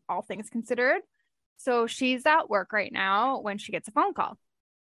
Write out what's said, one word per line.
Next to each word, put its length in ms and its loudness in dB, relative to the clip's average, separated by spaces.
all 140 -4
things 260 -10
considered. 520 0
So 320 0
she's 380 0
at 220 4
work 240 0
right 200 -2
now 480 0
when 180 -4
she 140 -14
gets 160 -6
a 40 -18
phone 220 2
call. 240 -4